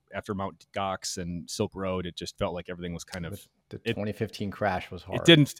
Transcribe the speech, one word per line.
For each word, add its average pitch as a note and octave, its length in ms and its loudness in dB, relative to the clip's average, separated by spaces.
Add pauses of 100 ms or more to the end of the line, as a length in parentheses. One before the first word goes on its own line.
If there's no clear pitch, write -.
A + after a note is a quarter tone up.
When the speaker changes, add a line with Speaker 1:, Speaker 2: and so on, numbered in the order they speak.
(160)
Speaker 1:
after G2+ 180 -6
Mount F#2+ 400 -6
Gox F#2+ 440 -4
and F2 320 -6
Silk - 260 -4
Road, F#2 300 -2
it E2+ 100 -8
just - 220 -10
felt F2+ 160 -2
like F2 160 -8
everything F2 240 -6
was E2 100 -8
kind F2 220 -8
of G2+ 80 -8 (340)
Speaker 2:
The, G#2 100 -12
the - 120 -4
Speaker 1:
it A#2 60 0
Speaker 2:
twenty G#2 180 -4
fifteen G#2 380 -4
crash F#2 380 -2
was - 140 -12
hard. - 160 -4
Speaker 1:
it - 60 -2
didn't, D#3 340 10